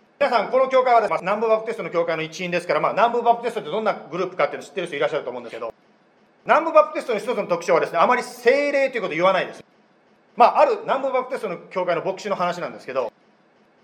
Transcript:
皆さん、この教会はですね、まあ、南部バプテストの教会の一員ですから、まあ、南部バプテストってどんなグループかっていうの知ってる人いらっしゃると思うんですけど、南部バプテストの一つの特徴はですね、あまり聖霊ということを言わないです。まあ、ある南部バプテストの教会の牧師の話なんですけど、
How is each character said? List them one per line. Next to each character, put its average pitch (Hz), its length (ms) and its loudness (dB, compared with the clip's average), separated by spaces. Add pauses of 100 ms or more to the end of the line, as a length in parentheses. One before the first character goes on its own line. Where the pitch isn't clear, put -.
(180)
皆 285 100 2
さ 233 140 4
ん、 185 60 -6
こ 240 100 2
の 262 100 2
教 262 140 4
会 254 100 2
は 233 80 6
で 208 60 2
す 185 40 -8
ね、 165 40 0
ま - 40 2
あ、 - 20 -10
南 208 220 -2
部 226 60 0
バ 220 100 4
プ 220 80 -10
テ 226 60 -4
ス - 40 -8
ト 196 80 -8
の 160 60 -10
教 170 140 0
会 165 120 -2
の 156 80 -4
一 160 200 -10
員 175 60 -6
で 175 80 0
す 170 80 -6
か 151 80 0
ら、 151 60 0
ま 160 80 2
あ、 127 60 0
南 233 240 2
部 233 40 0
バ 233 140 4
プ 233 80 -10
テ 240 60 -2
ス - 40 -8
ト 208 60 -6
っ - 20 -6
て 147 80 -10
ど 202 100 -4
ん 220 40 -4
な 190 100 0
グ 151 240 -10
ル 185 60 -2
ー 175 60 -6
プ - 40 -14
か 147 120 2
っ - 20 -12
て 143 60 -10
い 131 40 -10
う 127 40 -14
の - 40 -18
知 - 40 -20
っ - 40 -20
て 196 60 -6
る 170 80 -6
人 143 80 -10
い - 20 -6
ら 151 80 2
っ 143 40 -6
し 156 40 -2
ゃ 147 40 -2
る 131 40 -4
と - 80 -8
思 123 80 -10
う 117 40 -12
ん - 20 -16
で 113 60 -16
す 117 40 -12
け 113 60 -12
ど、 117 120 -8 (720)
南 294 200 4
部 320 60 -2
バ 311 160 6
プ 320 60 -12
テ 311 80 -4
ス - 40 -16
ト 247 60 -4
の 208 80 -2
一 - 60 -10
つ 233 100 -2
の 202 100 -2
特 170 180 -2
徴 185 100 2
は 156 60 4
で 143 60 0
す - 60 -8
ね、 170 80 0
あ 170 80 6
ま 247 80 2
り 233 80 -4
聖 285 480 0
霊 269 180 2
と 262 60 -10
い - 20 -4
う 208 40 -4
こ 190 40 -4
と 147 60 -8
を - 20 -6
言 165 100 0
わ 190 80 6
な 185 80 2
い 139 60 -2
で - 80 -14
す。 - 80 -20 (720)
ま 240 120 8
あ、 196 140 4
あ 302 40 8
る 233 180 2
南 262 220 -2
部 269 80 -2
バ 254 100 0
プ 247 80 -12
テ 254 80 -6
ス - 40 -10
ト 214 60 -6
の 170 100 -8 (120)
教 180 160 -4
会 175 80 0
の 160 100 -2
牧 185 160 -4
師 214 80 -8
の 196 60 -2
話 175 260 -2
な 156 60 -6
ん 120 60 -12
で 107 80 -16
す - 60 -20
け 135 60 -10
ど、 123 200 -4 (720)